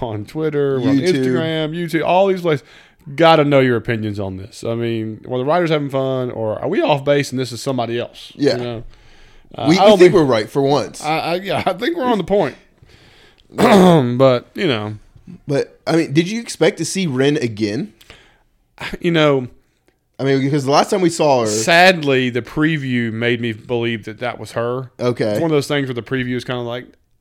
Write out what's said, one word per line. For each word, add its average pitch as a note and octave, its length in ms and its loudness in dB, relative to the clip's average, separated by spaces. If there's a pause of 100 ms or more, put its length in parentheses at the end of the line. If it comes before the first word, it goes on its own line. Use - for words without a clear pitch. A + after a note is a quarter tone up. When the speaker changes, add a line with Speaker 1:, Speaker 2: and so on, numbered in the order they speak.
Speaker 1:
on G#2+ 240 -6
Twitter, D3 560 -2
we're C3 120 2
Speaker 2:
YouTube. C#3 160 2
Speaker 1:
on F3+ 60 2
Instagram, D#3 640 -2
YouTube, E3 260 -2
all F#3 260 2
these F#3 120 -2
places. D#3+ 260 -2 (480)
Gotta D#3+ 300 6
know C#3+ 160 4
your B2+ 160 2
opinions G#2+ 420 -4
on F#2+ 200 -8
this. - 260 -16
I A#2 100 -4
mean, A2+ 540 -6
were B2 80 -6
the B2+ 80 -4
writers E3 240 0
having D3 220 -2
fun, C3 400 -2
or G#2+ 280 -6
are C3 100 -6
we G#3 120 -2
off D3 240 2
base C#3+ 260 0
and B2+ 80 -6
this B2 140 -6
is A#2 80 -12
somebody A#2+ 380 -4
else? - 380 -12
Speaker 2:
Yeah. C3 200 0
Speaker 1:
You A#2+ 80 -8
know? A#2 200 -8 (680)
Uh, - 140 -6
Speaker 2:
We, E3 80 4
Speaker 1:
I F3+ 80 4
Speaker 2:
we G#3+ 60 8
Speaker 1:
don't G3+ 80 6
Speaker 2:
think - 20 -
Speaker 1:
think F3+ 140 8
Speaker 2:
we're E3 100 4
right A2 240 0
for C#3+ 140 -2
once. C3+ 420 -2
Speaker 1:
I, D#3 140 -2
I, D#3+ 160 -4
yeah, F3 320 -4
I F#3 80 0
think B3 200 -4
we're C4 100 -4
on A#3+ 120 2
the F3+ 80 -4
point. F3 360 0
<clears throat> - 960 -20
But, C3+ 1000 4
you G3+ 120 -4
know. G#2+ 320 -4 (480)
Speaker 2:
But, - 400 -4
I D#3+ 100 0
mean, D3+ 160 0
did E3+ 180 2
you A3+ 100 -6
expect D#3+ 380 0
to D#3+ 60 -4
see F#3+ 220 -4
Rin C#3 300 0
again? A2 580 -4 (1080)
Speaker 1:
You F3 100 -2
know. D3 380 2 (680)
Speaker 2:
I C3+ 60 -4
mean, C3+ 160 2
because C#3 240 -2
the C3 60 -2
last D#3+ 200 4
time G3 120 0
we E3+ 80 2
saw C#3+ 320 2
her A2 40 0
Speaker 1:
Sadly, C#3 840 4
the A#2+ 100 -4
preview C3 720 -2
made A#2 280 -2
me A#2 120 -4
believe A#2 540 -4
that A2 140 -14
that A#2 180 -8
was G#2+ 140 -14
her. B2 460 -6
Speaker 2:
Okay. A#2 340 -2
Speaker 1:
It's G#2 80 -2
one E3 100 0
of D#3 40 2
those C#3+ 140 0
things C#3+ 200 -2
where C3 60 -8
the A#2 80 -6
preview B2+ 340 -4
is A#2 80 -6
kinda B2 180 -6
like, A#2+ 240 -10 (340)